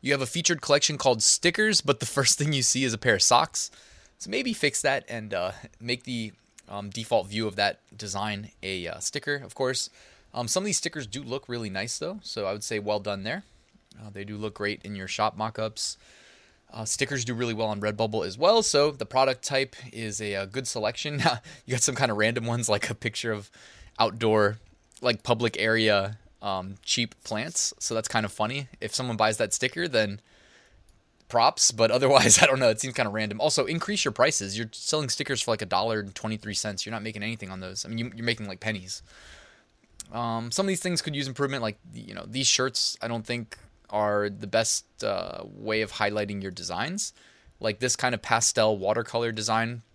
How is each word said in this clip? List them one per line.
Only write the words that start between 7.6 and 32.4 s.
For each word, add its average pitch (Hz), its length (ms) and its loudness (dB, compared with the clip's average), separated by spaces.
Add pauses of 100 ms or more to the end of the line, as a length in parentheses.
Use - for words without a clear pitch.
design 104 540 -6 (100)
a, 92 280 -4
uh, - 100 -10
sticker, - 360 -4
of 135 200 -10
course. 131 340 -2 (440)
Um, 120 160 -4
some 185 140 0
of - 20 -4
these 208 140 0
stickers 147 280 -6
do 123 160 -10
look 131 240 -6
really 117 220 -4
nice, 95 280 -4
though, 185 260 -6
so 104 220 -4
I 95 60 0
would 107 140 -6
say 113 120 -2
well 104 220 0
done 98 240 -4
there. 147 200 -4 (540)
Uh, 110 140 -16
they 101 140 -10
do 104 100 -10
look 104 200 -6
great 104 280 -4
in 101 140 -8
your 95 100 -8
shop 110 300 0
mock-ups. 110 600 -4 (760)
Uh, 113 120 -8
stickers 131 400 -2
do 123 80 -4
really 117 200 -2
well 110 140 0
on 104 140 -2
Redbubble 107 440 0
as 95 120 -6
well, 208 260 6
so 147 280 4
the 127 140 -6
product 131 380 2
type 135 320 0 (160)
is 107 300 -6
a, 104 140 -2
a 98 120 -2
good 123 180 -6
selection. 123 560 -2 (220)
<laughs> - 220 -20
You 120 80 -6
got 123 80 0
some 131 140 0
kind 127 140 2
of 107 60 0
random 113 300 2
ones, 117 240 -2
like 104 200 2
a 117 60 -4
picture 113 380 -4
of 101 180 -10 (480)
outdoor, 110 580 4 (440)
like, 120 200 0
public 117 380 0
area, 107 580 2 (240)
um, 95 400 -6
cheap - 320 -4 (120)
plants, 123 540 -4
so - 140 -4
that's 110 140 -2
kind 110 180 2
of 98 60 -4
funny. 127 380 -4 (100)
If 110 160 -6
someone 123 220 -2
buys 107 180 4
that 107 180 0
sticker, 170 360 -2
then 107 320 0 (1040)
props, 120 440 4
but 113 200 4
otherwise, 127 500 8